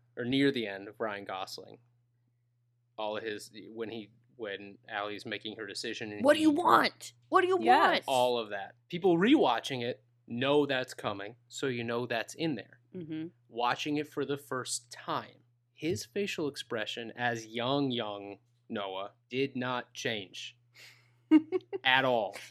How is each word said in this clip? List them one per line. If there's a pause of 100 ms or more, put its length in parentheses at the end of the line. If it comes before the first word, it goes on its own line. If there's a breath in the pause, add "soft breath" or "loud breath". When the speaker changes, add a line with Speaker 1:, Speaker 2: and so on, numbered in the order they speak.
(180)
Speaker 1:
or
near
the
end
of
Ryan
Gosling, (1200)
all
of
his, (220)
when
he, (260)
when (120)
Allie's
making
her
decision
and
Speaker 2:
"What
do
you
Speaker 1:
he
Speaker 2:
want? (160)
What
do
you
Speaker 3:
Yes.
Speaker 2:
want?"
Speaker 1:
all
of
that. (140)
People
rewatching
it (260)
know
that's
coming, (140)
so
you
know
that's
in
there. (160)
Speaker 3:
Mm-hmm. (220)
Speaker 1:
Watching
it
for
the
first
time, (300)
his
facial
expression
as
young,
young (320)
Noah (180)
did
not
change (720 soft breath)
Speaker 3:
<laughs>
Speaker 1:
at
all. (160 loud breath)